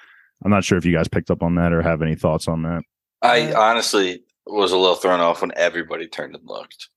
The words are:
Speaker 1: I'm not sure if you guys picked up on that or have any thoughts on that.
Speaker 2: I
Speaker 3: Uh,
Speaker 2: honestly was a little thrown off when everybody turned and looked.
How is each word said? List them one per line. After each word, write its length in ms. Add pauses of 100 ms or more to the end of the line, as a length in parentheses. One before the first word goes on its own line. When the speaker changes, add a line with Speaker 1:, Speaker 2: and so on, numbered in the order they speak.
(440)
Speaker 1:
I'm 80
not 120
sure 140
if 80
you 80
guys 140
picked 240
up 100
on 140
that 180
or 80
have 220
any 120
thoughts 320
on 160
that. 200 (400)
Speaker 2:
I 300
Speaker 3:
Uh, 60
Speaker 2:
honestly 640 (220)
was 260
a 60
little 180
thrown 240
off 220
when 140
everybody 520
turned 280
and 120
looked. 500